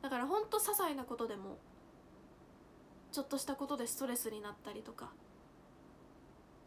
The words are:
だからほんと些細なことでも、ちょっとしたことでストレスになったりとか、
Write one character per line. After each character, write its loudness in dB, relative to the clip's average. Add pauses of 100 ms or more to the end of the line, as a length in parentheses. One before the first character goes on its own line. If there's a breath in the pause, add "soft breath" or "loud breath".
だ 0
か 6
ら 4
ほ 6
ん 6
と 4
些 6
細 6
な 0
こ -2
と 2
で -2
も、 -6 (1600)
ち 2
ょ 2
っ -6
と 4
し 2
た 2
こ 0
と 4
で 2
ス 0
ト 4
レ 2
ス 2
に -2
な 0
っ -4
た -2
り -2
と -8
か、 -8 (1600)